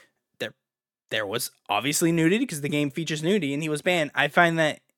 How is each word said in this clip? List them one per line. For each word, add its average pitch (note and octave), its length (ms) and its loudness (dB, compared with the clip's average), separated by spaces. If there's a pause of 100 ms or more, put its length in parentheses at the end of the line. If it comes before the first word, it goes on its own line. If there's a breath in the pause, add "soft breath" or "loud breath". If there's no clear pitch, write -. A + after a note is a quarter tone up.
(1080 soft breath)
There A2 180 -2
was A2 240 -4 (180)
obviously C#3+ 420 0
nudity E3+ 340 2
'cause D3+ 160 -10
the C#3+ 80 -4
game D3 200 0
features D#3+ 340 -6
nudity, E3 300 0
and D3 80 -4
he D#3+ 80 -6
was D3 120 -4
banned. E3+ 340 0
I C#3+ 120 2
find E3+ 320 4
that D3+ 220 0 (160)